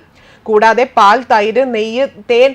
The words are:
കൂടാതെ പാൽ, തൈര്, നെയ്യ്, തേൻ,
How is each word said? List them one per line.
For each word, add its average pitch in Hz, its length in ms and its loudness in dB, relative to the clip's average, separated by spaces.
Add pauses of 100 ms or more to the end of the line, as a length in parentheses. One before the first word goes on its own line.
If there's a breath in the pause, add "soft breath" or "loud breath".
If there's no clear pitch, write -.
(420 soft breath)
കൂടാതെ 220 420 0 (120)
പാൽ, 220 340 2
തൈര്, 226 440 -2
നെയ്യ്, 220 320 -4 (240)
തേൻ, 254 240 2